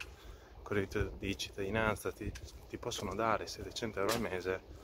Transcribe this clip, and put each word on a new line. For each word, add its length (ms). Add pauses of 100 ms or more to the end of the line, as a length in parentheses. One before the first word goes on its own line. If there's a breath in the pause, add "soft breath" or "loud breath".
(640 loud breath)
con 120
il 80
reddito 340
di 200
cittadinanza 720
ti, 180 (380)
ti 100
possono 380
dare 320
settecento 540
euro 100
al 80
mese, 400 (240 loud breath)